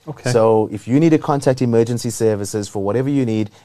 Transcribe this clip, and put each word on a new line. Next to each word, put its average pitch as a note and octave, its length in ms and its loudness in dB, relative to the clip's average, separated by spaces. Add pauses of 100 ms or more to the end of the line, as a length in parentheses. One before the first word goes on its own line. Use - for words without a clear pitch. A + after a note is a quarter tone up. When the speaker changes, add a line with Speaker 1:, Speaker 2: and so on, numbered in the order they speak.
Speaker 1:
Okay. C3 240 -6
Speaker 2:
So A2+ 400 4
if G#2+ 160 -12
you C3 120 2
need E3 120 4
to D#3 60 6
contact C#3 440 0
emergency A#2 480 0
services G#2+ 580 -2
for G2+ 160 -8
whatever A#2+ 260 -2
you C#3 160 0
need, G#2+ 240 -2 (160)